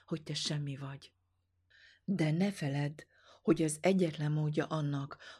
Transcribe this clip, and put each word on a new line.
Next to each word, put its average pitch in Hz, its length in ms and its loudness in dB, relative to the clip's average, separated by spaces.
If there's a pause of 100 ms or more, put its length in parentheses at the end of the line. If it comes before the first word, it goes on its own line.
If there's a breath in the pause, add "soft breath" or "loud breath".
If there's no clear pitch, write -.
hogy 156 180 -6
te 156 100 -8
semmi 147 440 -4
vagy. 139 360 -14 (920 soft breath)
De 160 280 0
ne 185 200 2
feledd, 147 500 -2 (400 soft breath)
hogy 160 200 4
az 156 200 0
egyetlen 160 500 2
módja 151 340 0
annak, 143 520 -2 (220 loud breath)